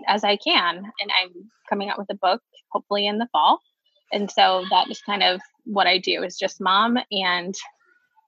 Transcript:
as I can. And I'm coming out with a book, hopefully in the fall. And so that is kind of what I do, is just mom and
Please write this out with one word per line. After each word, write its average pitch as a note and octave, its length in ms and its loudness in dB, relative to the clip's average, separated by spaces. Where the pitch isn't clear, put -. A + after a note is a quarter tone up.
as G#3 160 2
I G#3 140 2
can. G3 400 0
And G3+ 340 -12
I'm F#3 280 -16
coming G3+ 220 -4
out - 80 -6
with G3+ 120 -8
a G3+ 40 -8
book, G3 260 0
hopefully G3+ 360 -2
in G#3 120 -2
the A#3 140 -4
fall. F3 260 4
And G3+ 200 -2
so F#3 400 4
that F#3 180 2
is - 140 -12
kind G3+ 200 -2
of F#3 180 2
what G3 220 0
I F#3 120 4
do, F3 240 -2
is F3+ 160 -8
just F#3+ 240 -6
mom G#3 340 2
and F#3 420 -2